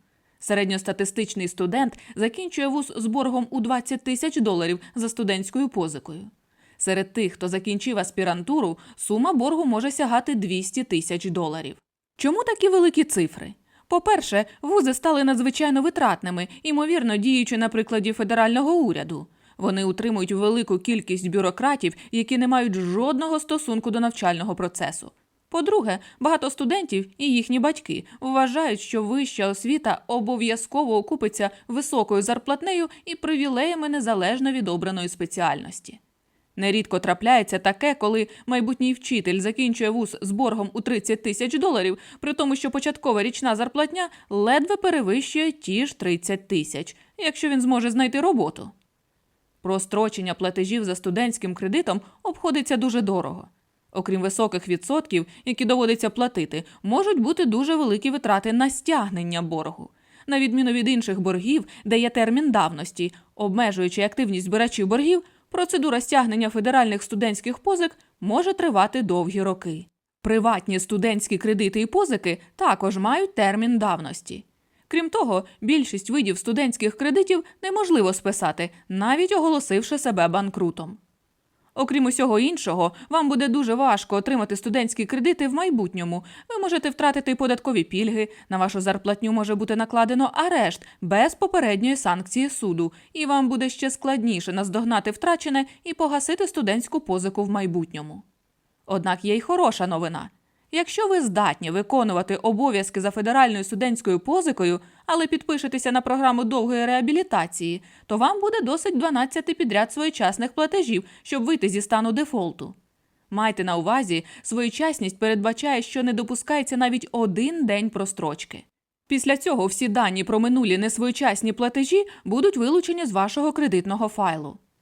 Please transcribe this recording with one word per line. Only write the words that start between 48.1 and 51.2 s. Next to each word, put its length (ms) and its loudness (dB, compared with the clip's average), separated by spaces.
роботу. 500 0
Прострочення 720 -2
платежів 500 -2
за 100 -2
студентським 600 -2